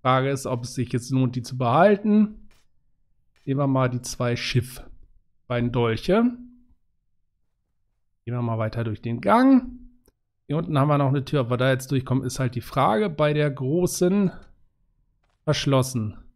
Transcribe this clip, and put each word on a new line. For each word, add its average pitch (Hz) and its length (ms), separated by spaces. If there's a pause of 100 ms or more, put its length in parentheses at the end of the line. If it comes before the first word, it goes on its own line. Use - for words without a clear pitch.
Frage 131 300
ist, 131 160
ob 123 180
es - 100
sich 120 200
jetzt 127 160
lohnt, 131 260
die 123 60
zu 127 160
behalten. 208 880 (960)
Nehmen 139 160
wir 139 60
mal 131 240
die 123 100
zwei 120 340
Schiff-, - 480 (640)
beiden 120 260
Dolche. 123 500 (2000)
Gehen 120 100
wir 123 60
mal 117 160
weiter 110 260
durch 110 200
den 117 180
Gang. 247 580 (680)
Hier 143 100
unten 165 220
haben 139 100
wir 147 80
noch 143 120
eine 135 180
Tür. 147 160
Ob 117 80
wir 123 80
da 131 120
jetzt 131 220
durchkommen, 127 320
ist 127 140
halt 127 160
die 113 80
Frage. 202 480
Bei 151 240
der 147 160
großen 175 800 (1120)
verschlossen. 131 720 (200)